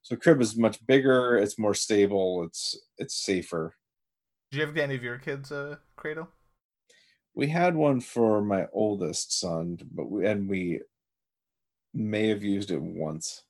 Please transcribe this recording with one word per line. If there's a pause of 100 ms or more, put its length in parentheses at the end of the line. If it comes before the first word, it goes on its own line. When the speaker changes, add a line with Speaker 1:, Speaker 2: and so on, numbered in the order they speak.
Speaker 1:
So
crib
is
much
bigger,
it's
more
stable,
it's, (220)
it's
safer. (720)
Speaker 2:
Did
you
ever
get
any
of
your
kids
a (160)
cradle? (1040)
Speaker 1:
We
had
one
for
my
oldest
son, (160)
but
we,
and
we (1120)
may
have
used
it
once.